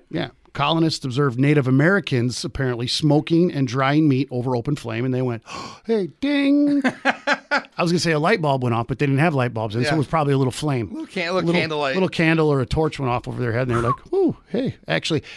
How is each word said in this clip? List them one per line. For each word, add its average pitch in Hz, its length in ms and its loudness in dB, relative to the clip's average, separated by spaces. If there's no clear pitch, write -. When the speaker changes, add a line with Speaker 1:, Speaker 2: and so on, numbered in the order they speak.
Speaker 1:
Yeah. 156 200 -6
Colonists 156 520 0
observed 127 340 0
Native 139 280 4
Americans 131 760 2
apparently 123 440 -4
smoking 156 680 2
and 135 140 0
drying 139 420 2
meat 135 220 2
over 127 240 -2
open 135 200 -2
flame, 117 300 -4
and 131 80 -2
they 127 80 0
went, 120 220 -4
<gasps> - 220 -18
"Hey, 208 240 0
ding." 285 640 2
Speaker 2:
<laughs> - 220 -2
Speaker 1:
I - 800 -4
was 170 80 0
gonna 175 80 2
say 160 120 0
a 151 80 2
light 180 220 0
bulb 135 220 0
went 120 120 0
off, 117 120 -2
but 135 120 -4
they 147 60 0
didn't 139 140 2
have 143 140 2
light 123 200 0
bulbs, 110 220 -6
and 120 100 0
so 147 60 0
Speaker 2:
Yeah. 151 40 0
Speaker 1:
it - 40 0
was 135 80 0
probably 147 260 0
a 135 40 4
little 131 140 2
flame. 127 380 -4
Speaker 2:
Little 320 180 -10
can-, 175 260 -6
little 175 140 0
Speaker 1:
Little, 170 140 2
Speaker 2:
candlelight. 147 320 -2
Speaker 1:
little 180 160 0
candle 160 420 2
or 139 80 2
a 123 60 0
torch 156 340 -2
went 131 120 -2
off 123 180 -4
over 120 120 -6
their 120 120 -2
head, 127 140 0
and 123 40 0
they're 117 100 2
like, 120 180 0
"Whew, 359 260 0
hey, 233 260 -4
actually." 156 340 -2